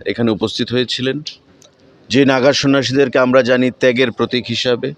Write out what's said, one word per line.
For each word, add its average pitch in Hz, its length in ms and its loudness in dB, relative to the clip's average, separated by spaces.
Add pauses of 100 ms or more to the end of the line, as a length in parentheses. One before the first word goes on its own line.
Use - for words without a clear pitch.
এখানে 117 260 -2
উপস্থিত 110 400 -4
হয়েছিলেন। 127 460 -4 (920)
যে 120 160 4
নাগা 131 280 4
সন্ন্যাসীদেরকে 135 640 0
আমরা 127 220 4
জানি 127 260 2 (120)
ত্যাগের 127 320 2
প্রতীক 117 360 -4
হিসাবে 123 500 -4